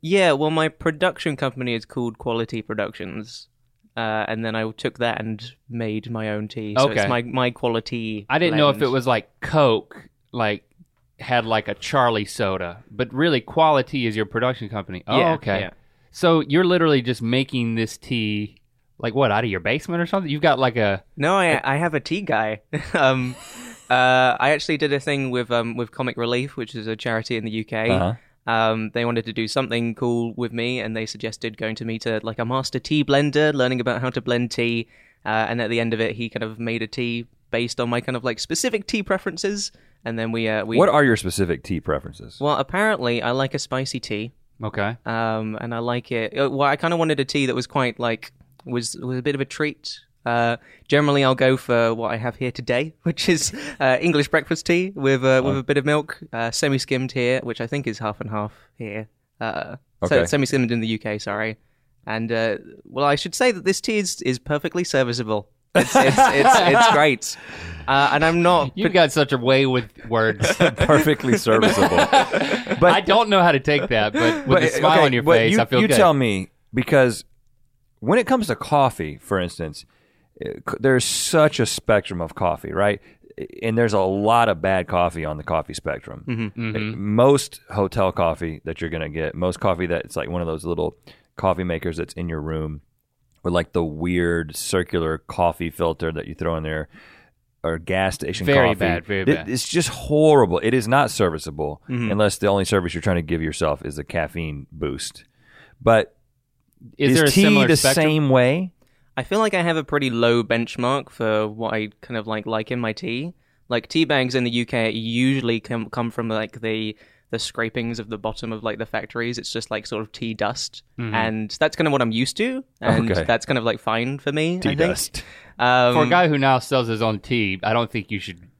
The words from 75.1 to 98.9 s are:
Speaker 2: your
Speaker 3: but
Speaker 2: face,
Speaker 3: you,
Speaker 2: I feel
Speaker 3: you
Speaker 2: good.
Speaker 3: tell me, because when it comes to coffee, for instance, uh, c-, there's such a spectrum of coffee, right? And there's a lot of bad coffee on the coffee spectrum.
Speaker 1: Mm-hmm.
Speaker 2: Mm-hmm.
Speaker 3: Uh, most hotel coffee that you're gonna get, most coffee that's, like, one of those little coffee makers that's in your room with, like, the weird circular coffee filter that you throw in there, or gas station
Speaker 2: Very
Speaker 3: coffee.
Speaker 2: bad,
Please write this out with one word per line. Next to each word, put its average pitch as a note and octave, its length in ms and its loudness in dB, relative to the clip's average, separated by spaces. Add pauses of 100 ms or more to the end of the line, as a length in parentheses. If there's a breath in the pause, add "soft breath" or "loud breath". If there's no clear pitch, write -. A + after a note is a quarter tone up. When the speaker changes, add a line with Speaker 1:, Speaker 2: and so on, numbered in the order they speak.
Speaker 2:
your A#2+ 100 2
Speaker 3:
but D#3 140 6
Speaker 2:
face, A2+ 160 4
Speaker 3:
you, G#3+ 80 4
Speaker 2:
I A2+ 60 2
feel C3+ 160 4
Speaker 3:
you G#3+ 60 4
Speaker 2:
good. C3+ 80 4
Speaker 3:
tell F3 180 8
me, G#2+ 340 0 (240)
because B2+ 520 4 (720)
when D#3+ 200 2
it B3 80 0
comes B3 200 2
to B2 100 -2
coffee, A#2 640 0
for - 200 -2
instance, E2+ 460 -6 (580)
uh, - 100 -8 (180)
c-, - 100 -4
there's C3 240 4
such - 560 2
a A2+ 60 4
spectrum G2 560 0
of D#2+ 120 -6
coffee, D#2+ 380 -2
right? G2+ 300 2 (600 soft breath)
And A2+ 140 0
there's A#2 160 4
a G2+ 80 4
lot G#2 480 4
of E2+ 140 0
bad F#2+ 260 2
coffee E2+ 380 0
on D2+ 100 -6
the D2+ 60 -10
coffee D#2 320 -4
spectrum. - 520 -8
Speaker 1:
Mm-hmm. A2+ 360 -6 (140)
Speaker 2:
Mm-hmm. G#2+ 180 -4
Speaker 3:
Uh, - 20 -10
most A#2 640 4 (100)
hotel G2 420 0
coffee E2 520 -2
that D#2+ 160 -8
you're E2 100 -6
gonna D#2+ 200 -6
get, D#2 240 -6
most F2+ 260 -4
coffee F2+ 260 0
that's, E2+ 300 -4
like, D2 140 -6
one F2 100 -4
of E2+ 60 -4
those D#2+ 180 -6
little E2 320 -4 (400 soft breath)
coffee F#2 280 0
makers E2 340 -4
that's - 160 -8
in F2 160 -8
your D#2 100 -6
room D#2 400 -6 (600)
with, F2+ 100 -2
like, E2+ 200 0
the E2+ 120 2
weird E2+ 720 -2
circular E2 640 -2
coffee E2+ 520 -2
filter E2 420 -2
that D#2+ 140 -8
you D#2+ 80 -12
throw E2 220 -4
in D#2 60 -6
there, D#2 260 -6 (720 soft breath)
or E2 140 -2
gas F#2 380 -2
station F2 320 -6
Speaker 2:
Very C#3 220 4
Speaker 3:
coffee. F#2 100 -2
Speaker 2:
bad, F2+ 260 -2